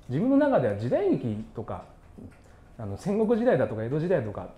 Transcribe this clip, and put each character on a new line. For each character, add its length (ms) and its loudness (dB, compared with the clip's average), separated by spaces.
自 100 -2
分 100 2
の 80 6
中 220 4
で 80 2
は 100 0
時 120 -4
代 220 2
劇 340 -2
と 60 -8
か、 220 -10
あ 80 -10
の、 120 -6
戦 280 0
国 140 2
時 60 0
代 120 4
だ 100 2
と 80 -6
か 100 -4
江 40 -4
戸 100 0
時 100 -2
代 140 2
と 80 -6
か、 260 -10